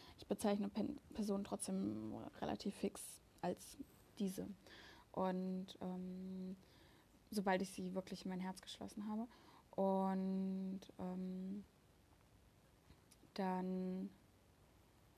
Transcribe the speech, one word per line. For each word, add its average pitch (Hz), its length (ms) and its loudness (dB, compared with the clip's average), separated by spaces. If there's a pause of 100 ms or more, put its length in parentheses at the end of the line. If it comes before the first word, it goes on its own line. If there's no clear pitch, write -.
(180)
ich - 100 -14
bezeichne 208 420 4
Pen-, 202 300 0 (140)
Personen 202 300 2
trotzdem 190 720 0 (280)
relativ - 340 0
fix - 260 -2 (400)
als - 360 -2 (420)
diese. 190 280 0 (640)
Und, 185 560 2 (140)
ähm, 185 720 -4 (760)
sobald 196 300 6
ich 190 100 -2
sie 185 220 -4
wirklich 185 320 -4
in 190 40 0
mein 185 100 0
Herz 185 220 -2
geschlossen - 460 -6
habe. 220 200 0 (440)
Und, 190 1120 4 (180)
ähm, 185 640 -2 (1700)
dann 185 760 0 (1080)